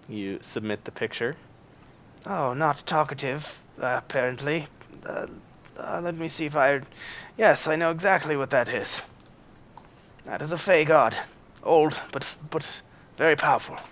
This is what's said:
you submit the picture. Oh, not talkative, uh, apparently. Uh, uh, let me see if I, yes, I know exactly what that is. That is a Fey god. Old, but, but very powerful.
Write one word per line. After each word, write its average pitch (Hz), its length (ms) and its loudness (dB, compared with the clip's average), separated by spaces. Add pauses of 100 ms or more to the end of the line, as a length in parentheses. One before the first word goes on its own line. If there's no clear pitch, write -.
you 98 340 -8
submit 107 440 -8
the - 60 -12
picture. 117 440 -6 (880)
Oh, 156 280 -4
not 147 320 -2
talkative, 147 760 -4 (200)
uh, 127 220 -2
apparently. 139 640 -4 (380)
Uh, - 220 -8 (500)
uh, - 260 -6
let 175 120 -6
me 165 120 -8
see 160 180 -6
if 147 100 -8
I, 139 260 4 (560)
yes, 185 300 6
I 156 80 2
know 165 160 2
exactly 165 440 2
what 135 140 -2
that 127 180 4
is. 117 340 -4 (1200)
That 107 160 -8
is 151 100 -6
a 175 60 -4
Fey 160 280 4
god. 143 300 6 (480)
Old, 156 380 4 (100)
but, 135 140 -8 (240)
but 156 160 -4 (520)
very 156 180 6
powerful. 143 420 0 (140)